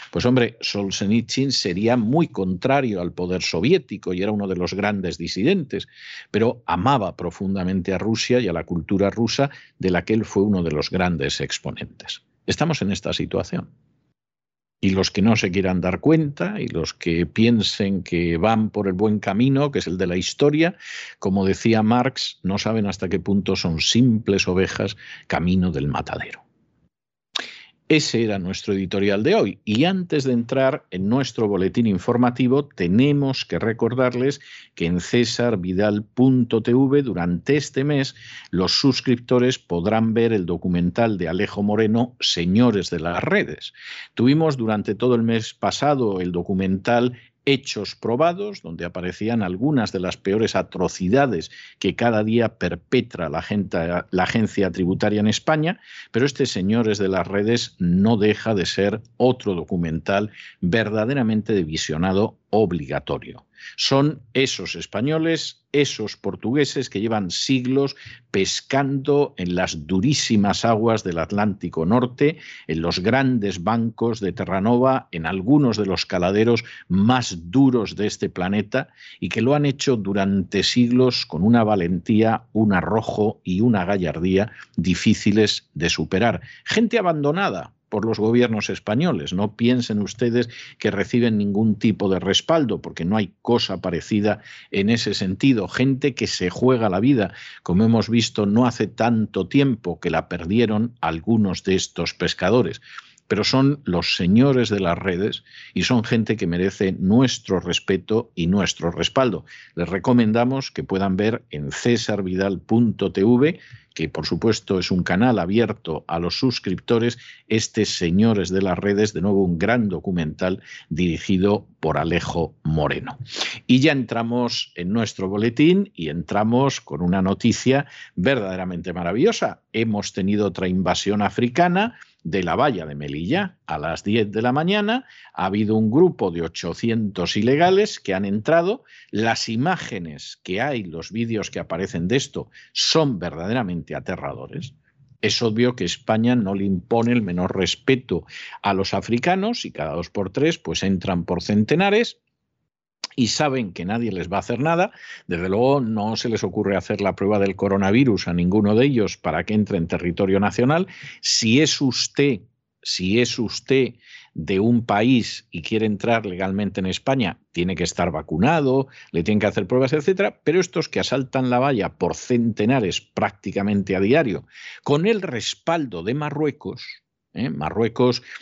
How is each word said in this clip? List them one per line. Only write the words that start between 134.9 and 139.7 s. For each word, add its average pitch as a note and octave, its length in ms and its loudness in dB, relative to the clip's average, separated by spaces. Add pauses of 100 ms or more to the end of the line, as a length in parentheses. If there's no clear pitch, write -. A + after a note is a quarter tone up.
ha F#2 140 -4
habido A2 280 0
un A2 140 2
grupo D3 400 4
de E2+ 140 -4
ochocientos F#2+ 920 -4
ilegales E3+ 640 2
que - 140 -4
han G2 120 -2
entrado. E3 580 0 (260)
Las A2 400 -2
imágenes A2+ 920 -6